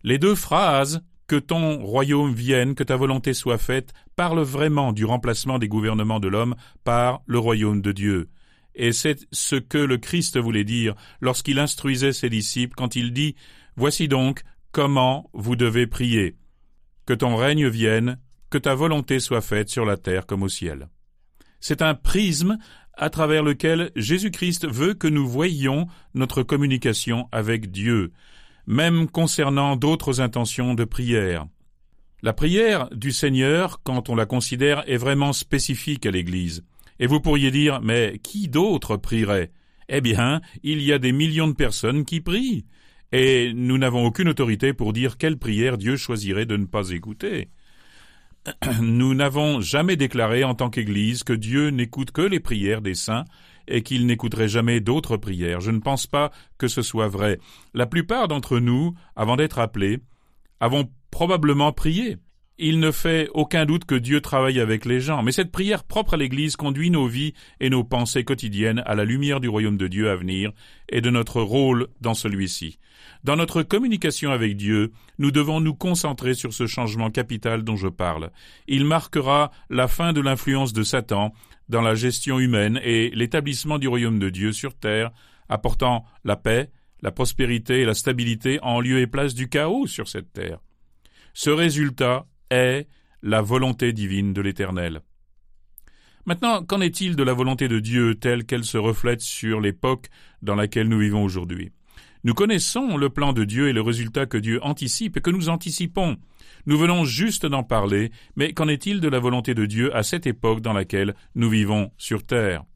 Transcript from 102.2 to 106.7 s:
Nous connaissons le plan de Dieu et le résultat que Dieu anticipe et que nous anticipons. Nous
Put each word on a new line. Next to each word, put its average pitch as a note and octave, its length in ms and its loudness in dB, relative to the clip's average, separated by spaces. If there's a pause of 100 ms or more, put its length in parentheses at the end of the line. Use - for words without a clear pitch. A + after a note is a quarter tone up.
Nous A#2 100 2
connaissons G#3+ 600 0
le C#3+ 140 2
plan C#3 240 0
de A#2 100 2
Dieu A#2+ 260 0
et C3 40 0
le A2 80 2
résultat A#2 460 -2
que A#2 100 -4
Dieu A2+ 260 -2
anticipe C#3+ 540 -4
et - 40 0
que F3 100 0
nous F3 180 0
anticipons. E3+ 680 -2 (500)
Nous D3 100 4